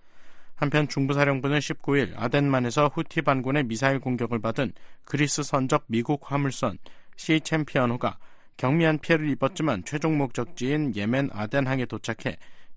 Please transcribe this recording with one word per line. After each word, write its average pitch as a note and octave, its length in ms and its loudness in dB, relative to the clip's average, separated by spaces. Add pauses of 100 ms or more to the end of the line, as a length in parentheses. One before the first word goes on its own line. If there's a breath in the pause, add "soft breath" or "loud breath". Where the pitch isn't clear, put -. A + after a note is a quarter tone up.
(560 soft breath)
한편 D3 320 2
중부사령부는 C#3+ 720 2
십구 C#3+ 380 0
일 F2+ 180 0
아덴만에서 C3+ 760 2
후티 D#3+ 300 -2
반군의 C3+ 400 2
미사일 C3 380 0
공격을 A#2 400 -2
받은 A2+ 320 0 (320 soft breath)
그리스 C#3+ 400 0
선적 C#3 420 2
미국 A#2 380 0
화물선 C3+ 540 0 (380 soft breath)
시 D#3+ 240 2
챔피언호가 B2 760 0 (380 soft breath)
경미한 D#3 440 2
피해를 D#3 300 2
입었지만 C3+ 540 0
최종 D3+ 320 0
목적지인 C3+ 800 -2
예멘 A#2 380 0
아덴항에 B2+ 540 0
도착해 - 500 -6 (400 soft breath)